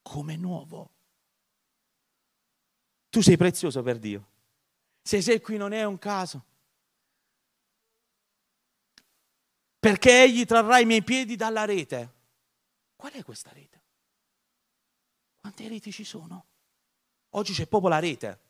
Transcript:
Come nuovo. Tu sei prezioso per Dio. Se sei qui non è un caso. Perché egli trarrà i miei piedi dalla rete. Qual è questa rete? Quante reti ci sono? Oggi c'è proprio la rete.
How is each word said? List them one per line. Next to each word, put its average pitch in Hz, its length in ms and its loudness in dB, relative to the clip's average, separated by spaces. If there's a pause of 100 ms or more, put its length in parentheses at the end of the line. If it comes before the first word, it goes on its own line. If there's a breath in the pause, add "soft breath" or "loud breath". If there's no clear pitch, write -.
Come 147 340 -12
nuovo. 165 560 -12 (2250)
Tu 226 120 2
sei 175 160 8
prezioso 160 460 -2
per 120 160 -4
Dio. 104 280 -8 (760)
Se 202 180 -2
sei 220 180 0
qui 214 180 -8
non 202 140 -6
è 220 120 -6
un 202 160 -6
caso. 185 460 -8 (3250)
Perché 247 460 8
egli 240 220 4
trarrà 226 340 4
i 240 60 6
miei 226 180 2
piedi 240 320 -4
dalla 220 300 -4
rete. 139 560 -8 (760)
Qual 277 160 -20
è 277 120 -18
questa - 280 -20
rete? - 300 -20 (1600)
Quante 220 260 -18
reti 214 240 -14
ci 214 140 -16
sono? 170 400 -18 (840)
Oggi 202 220 -6
c'è 151 140 -6
proprio 190 220 2
la 156 100 2
rete. 127 400 -6 (100)